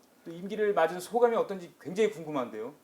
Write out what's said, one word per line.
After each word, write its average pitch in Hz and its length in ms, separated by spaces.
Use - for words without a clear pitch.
또 170 80
임기를 202 420
맞은 175 280
소감이 226 340
어떤지 180 460
굉장히 208 280
궁금한데요. 135 640